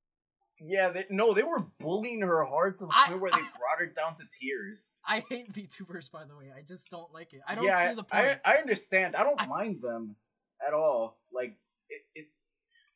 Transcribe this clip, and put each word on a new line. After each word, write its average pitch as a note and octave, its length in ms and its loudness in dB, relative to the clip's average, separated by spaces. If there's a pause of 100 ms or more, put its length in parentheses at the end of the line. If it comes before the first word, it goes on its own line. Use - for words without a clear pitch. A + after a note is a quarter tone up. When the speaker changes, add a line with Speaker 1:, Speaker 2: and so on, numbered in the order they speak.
(580)
Speaker 1:
Yeah, F#3 300 0
they, F3+ 220 -4
no, G#3 240 4
they G#3+ 80 4
were D4+ 180 -2 (200)
bullying G#3+ 420 -4
her E3+ 240 2
hard E3+ 320 0
to F#3+ 80 -12
the D#3+ 80 -10
Speaker 2:
I, C4+ 140 8
Speaker 1:
point F#3 120 -6
where F#3+ 100 -2
they E3+ 60 4
Speaker 2:
I, - 220 -6
Speaker 1:
brought D3 200 0
her F3 60 -2 (100)
down D#3+ 220 -4
to D#3 60 -20 (180)
tears. C3+ 540 -10 (120)
Speaker 2:
I A3 220 -2
hate A#3+ 240 -10
VTubers, F3+ 580 -14
by D#3 140 -18
the C#3+ 100 -20
way. C#3 120 -20 (100)
I D3 60 -20
just F3+ 280 -20
don't E3+ 220 -16
like D#3+ 220 -20
it. C3+ 120 -20
I F#3+ 80 -6
don't A3 120 -2
Speaker 1:
Yeah, F3+ 240 4
Speaker 2:
see - 60 -4
the G#3 140 -10
Speaker 1:
I, F#3 180 4
Speaker 2:
point. C4+ 180 0
Speaker 1:
I A3 80 8
understand. F#3+ 640 2
I F#3+ 60 2
don't C#4 160 4
Speaker 2:
I G#3+ 100 -2
Speaker 1:
mind F3 340 -4
them A2+ 340 -8 (500)
at D3 60 0
all. C#3+ 460 0 (120)
Like, A#2+ 280 -6 (320)
it, D3+ 100 -16 (140)
it, D#3 120 -18 (680)